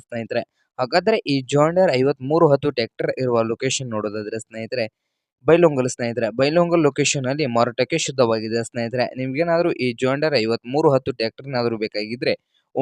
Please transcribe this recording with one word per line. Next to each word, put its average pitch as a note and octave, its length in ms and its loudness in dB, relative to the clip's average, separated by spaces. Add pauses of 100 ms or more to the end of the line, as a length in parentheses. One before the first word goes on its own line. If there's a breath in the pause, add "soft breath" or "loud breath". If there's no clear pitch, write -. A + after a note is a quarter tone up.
ಸ್ನೇಹಿತರೆ. A#2 360 -6 (360)
ಹಾಗಾದ್ರೆ F3+ 360 2 (160)
ಈ - 20 2 (160)
John D3 260 4
Deere F#3 140 4 (100)
ಐವತ್ಮೂರು C#3+ 520 2
ಹತ್ತು C#3 240 2
ಟ್ರ್ಯಾಕ್ಟರ್ - 340 -2 (120)
ಇರುವ A#2+ 280 2
ಲೊಕೇಶನ್ B2+ 440 -4
ನೋಡೋದಾದ್ರೆ G#2+ 500 -6
ಸ್ನೇಹಿತರೆ, A2+ 400 -6 (640)
ಬೈಲೊಂಗಲ್ D3+ 460 4
ಸ್ನೇಹಿತರೆ, A#2 340 -4 (100)
ಬೈಲೊಂಗಲ್ E3+ 480 2
ಲೊಕೇಶನ್ C#3 460 0
ಅಲ್ಲಿ D3+ 140 -2 (100)
ಮಾರಾಟಕ್ಕೆ A#2+ 420 0
ಶುದ್ಧವಾಗಿದೆ A2+ 680 0
ಸ್ನೇಹಿತರೆ. A#2 400 -4 (160)
ನಿಮ್ಗೇನಾದ್ರೂ E3 520 0
ಈ B2+ 160 -2 (140)
John C3 200 0
Deere D3 220 0
ಐವತ್ಮೂರು B2+ 500 0
ಹತ್ತು C3 180 -2
ಟ್ರ್ಯಾಕ್ಟರ್ B2 380 -6
ಏನಾದ್ರೂ A#2+ 340 -2
ಬೇಕಾಗಿದ್ರೆ G#2+ 500 -4 (480)